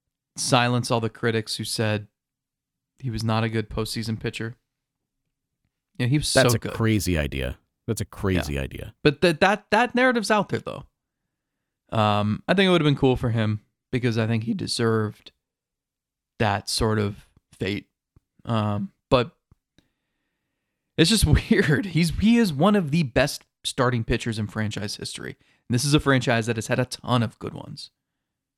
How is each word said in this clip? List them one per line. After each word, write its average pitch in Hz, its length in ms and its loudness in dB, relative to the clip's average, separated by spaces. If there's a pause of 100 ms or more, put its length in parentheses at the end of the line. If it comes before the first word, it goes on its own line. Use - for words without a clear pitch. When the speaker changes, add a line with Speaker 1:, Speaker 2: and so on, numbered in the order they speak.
(360)
Speaker 1:
silence 123 560 0
all 117 80 2
the 110 100 -2
critics 113 460 -4
who 113 80 -8
said 107 440 -2 (920)
he 131 100 -6
was 110 140 -6
not 113 200 0
a 113 60 -2
good 110 200 -4
postseason 110 500 -6
pitcher. 113 360 -8 (1400)
Yeah, 123 100 0
he 139 100 4
was - 160 -2
Speaker 2:
That's 123 180 4
Speaker 1:
so 110 60 0
Speaker 2:
a - 20 -2
Speaker 1:
good. - 140 -8
Speaker 2:
crazy 107 440 0
idea. 65 400 -4 (300)
That's 110 140 -4
a 101 40 -4
crazy 92 500 -2
Speaker 1:
Yeah. 69 60 -4
Speaker 2:
idea. - 400 -10
Speaker 1:
But 151 200 2
that, 170 180 2
that, 196 320 2
that 240 240 2
narrative's 240 340 2
out 214 200 0
there, 113 100 -4
though. - 240 -10 (1120)
Um, 104 520 0
I - 40 4
think 190 140 4
it 185 40 4
would 175 100 4
have 147 40 2
been 139 120 4
cool 131 180 4
for 123 140 -2
him 107 320 -2 (300)
because 117 260 -2
I 110 100 0
think 113 160 -2
he 117 100 -4
deserved 113 800 -2 (1080)
that 104 300 0
sort 110 300 0
of 101 280 -4 (300)
fate. 98 300 -4 (560)
Um, 107 480 -2 (180)
but 123 280 0 (1600)
it's 160 120 6
just 214 160 4
<laughs> - 240 2
weird. 190 380 2
He's, 165 220 0 (100)
he 226 180 6
is 220 140 4
one 170 240 2
of 165 160 0
the 165 120 2
best 131 420 -2 (180)
starting 123 400 0
pitchers 117 340 -2
in 107 100 -4
franchise 104 500 -6
history. - 400 -12 (320)
And 110 40 0
this 123 120 0
is 143 80 2
a 151 80 6
franchise 123 460 2
that 113 100 -2
has 110 100 -6
had 120 120 0
a 127 60 2
ton 120 380 -2
of - 160 -6
good - 140 -10
ones. - 380 -14 (680)